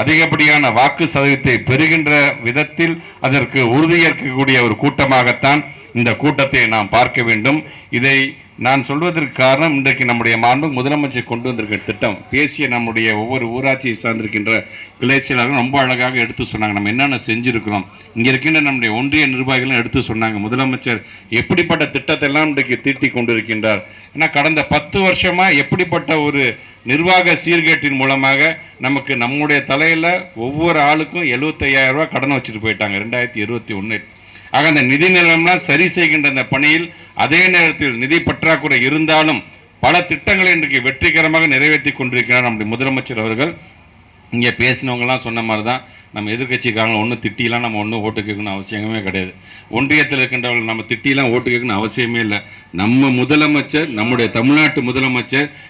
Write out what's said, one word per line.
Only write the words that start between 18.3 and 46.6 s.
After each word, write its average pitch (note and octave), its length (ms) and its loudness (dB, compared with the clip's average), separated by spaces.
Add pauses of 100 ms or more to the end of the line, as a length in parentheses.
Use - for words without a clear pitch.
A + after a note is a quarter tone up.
இருக்கின்ற D#3 360 0
நம்முடைய A#2 320 -2
ஒன்றிய C#3+ 240 0 (100)
நிர்வாகிகளும் B2+ 460 0
எடுத்து A#2+ 300 -2
சொன்னாங்க, A2+ 360 -2
முதலமைச்சர் B2+ 560 -2 (380)
எப்படிப்பட்ட E3 440 0 (120)
திட்டத்தை D3 340 -2
எல்லாம் D#3 200 2
இன்றைக்கு B2 360 -2
தீட்டி C3+ 240 0
கொண்டிருக்கின்றார். A2 720 -2 (320)
ஏன்னா D#3 140 0 (100)
கடந்த D3+ 220 2 (140)
பத்து F3 240 -2 (100)
வருஷமா F3+ 400 2 (140)
எப்படிப்பட்ட E3+ 680 0
ஒரு C#3+ 140 0 (480)
நிர்வாக F3 540 4
சீர்கேட்டின் D#3 560 2
மூலமாக C3+ 560 2 (300)
நமக்கு, C3+ 260 -2 (120)
நம்முடைய C#3+ 360 0 (100)
தலையில D#3+ 360 2 (400)
ஒவ்வொரு D#3 320 0 (100)
ஆளுக்கும் D#3 480 0
எழுபத்தையாயிரம் C#3 600 0
ரூபாய் D#3 200 -2
கடன் C3+ 220 0
வச்சுட்டு A2 280 -8
போயிட்டாங்க G#2 380 -2
ரெண்டாயிரத்தி A#2+ 420 -4
இருபத்தி A2+ 340 -6
ஒண்ணு. G#2+ 180 -6 (580)
ஆக D3 140 4
அந்த D3 200 4
நிதி D3 240 4
நிலைமைலாம் F3 540 4
சரி D3+ 260 2
செய்கின்ற D#3 380 2
அந்த C3 180 -2
பணியில், D3+ 340 2 (380)
அதே C#3+ 180 2 (140)
நேரத்தில் D3+ 480 2
நிதி D3+ 240 2
பற்றாக்குறை D3 520 0 (100)
இருந்தாலும் D#3 520 2 (440)
பல E3 260 4
திட்டங்களை F#3 460 2
இன்றைக்கு C#3 300 0
வெற்றிகரமாக D#3+ 680 2
நிறைவேற்றி C#3+ 380 2
கொண்டிருக்கிறார் B2 540 0
நம்முடைய G#2+ 280 -2
முதலமைச்சர் B2+ 500 -2
அவர்கள். A#2+ 280 -2 (800)
இங்கே A#2+ 260 2
பேசினவங்கலாம் B2 640 -2
சொன்ன A#2 220 -6
மாதிரி G#2+ 220 -2
தான், B2+ 120 -4 (320)
நம்ம G#2 200 -6
எதிர்க்கட்சிக்காரங்களை A#2 680 -2